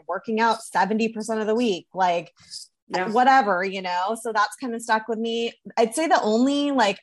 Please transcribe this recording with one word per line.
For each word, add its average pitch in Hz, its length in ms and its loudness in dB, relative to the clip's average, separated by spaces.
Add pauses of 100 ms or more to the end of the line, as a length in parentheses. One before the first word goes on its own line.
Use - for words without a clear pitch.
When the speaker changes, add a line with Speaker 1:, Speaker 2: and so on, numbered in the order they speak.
Speaker 1:
working 190 340 -4
out 226 220 0
seventy 208 460 0
percent 220 320 -6
of 208 40 -4
the 214 80 0
week, 220 400 0
like, 175 400 -2 (540)
Speaker 2:
Yeah. 185 220 -4
Speaker 1:
whatever, 220 540 4
you 190 200 -6
know? 185 360 -2
So 233 140 -6
that's 208 220 0
kind 247 180 -8
of 226 80 -8
stuck 226 260 -2
with 220 120 -4
me. 226 340 -4 (240)
I'd 226 160 2
say 320 140 0
the 320 160 4
only, 277 480 2
like, 214 320 2